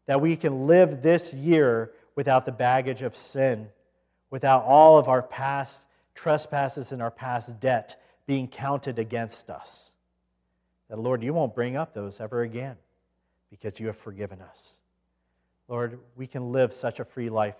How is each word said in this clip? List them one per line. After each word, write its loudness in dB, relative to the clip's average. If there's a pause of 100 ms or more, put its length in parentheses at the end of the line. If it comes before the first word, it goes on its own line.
That 2
we 0
can -4
live 6
this 0
year 2 (240)
without 2
the -6
baggage -2
of -8
sin, -4 (640)
without 2
all 10
of 2
our 2
past -8 (320)
trespasses -4
and -10
our -4
past -10
debt -2 (260)
being -4
counted -6
against -8
us. -20 (1000)
That, -14
Lord, -4
you -6
won't -4
bring -4
up -8
those -12
ever -6
again -10 (720)
because -14
you -10
have -8
forgiven -14
us. -20 (920)
Lord, -6 (180)
we -14
can -10
live 2
such -8
a -12
free -10
life -2